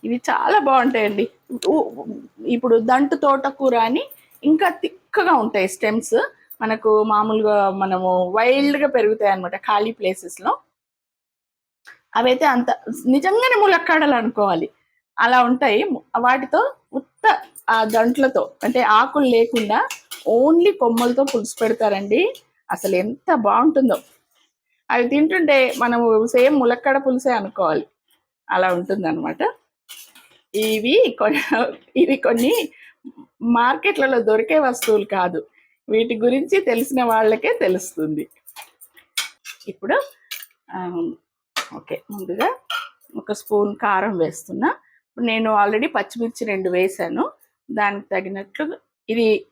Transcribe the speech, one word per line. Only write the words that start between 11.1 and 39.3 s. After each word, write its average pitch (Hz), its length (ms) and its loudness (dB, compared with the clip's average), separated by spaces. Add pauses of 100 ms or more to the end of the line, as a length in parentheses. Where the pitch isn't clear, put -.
అవైతే 254 260 2 (100)
అంత 247 160 0 (440)
నిజంగానే 427 480 2
ములక్కాడలు 330 580 2
అనుకోవాలి, 202 480 -2 (560)
అలా 247 140 4 (100)
ఉంటాయి. 254 340 2 (440)
వాటితో 262 340 0 (380)
ఉత్త - 260 -14 (500)
ఆ - 20 2 (200)
దంట్లతో, 240 480 2 (220)
అంటే 247 140 0 (200)
ఆకులు 269 360 0
లేకుండా 226 420 0 (560)
only 330 360 4 (100)
కొమ్మలతో 240 420 0 (100)
పులుసు 220 280 -4
పెడతారండి. 214 600 0 (540)
అసలు 196 280 -2
ఎంత 233 260 -8 (160)
బాగుంటుందో, 240 520 4 (960)
అవి 240 220 2
తింటుంటే 311 440 2 (260)
మనము 233 240 0 (280)
సేమ్ 269 280 4
ములక్కాడ 240 420 0
పులుసే 254 360 0
అనుకోవాలి, 185 440 -2 (720)
అలా 185 140 0 (100)
ఉంటుందన్నమాట. 175 640 -6 (1120)
ఇవి 220 420 0 (240)
కొ-, - 100 2 (720)
ఇవి 277 140 2 (100)
కొన్ని 240 260 2 (1080)
మార్కెట్లలో 269 600 0 (120)
దొరికే 220 360 2
వస్తువులు 214 400 0 (100)
కాదు, 180 240 -2 (520)
వీటి 226 220 0 (100)
గురించి 277 320 2 (140)
తెలిసిన 254 300 -2 (120)
వాళ్ళకే 220 400 2 (120)
తెలుస్తుంది. 156 600 -4 (1500)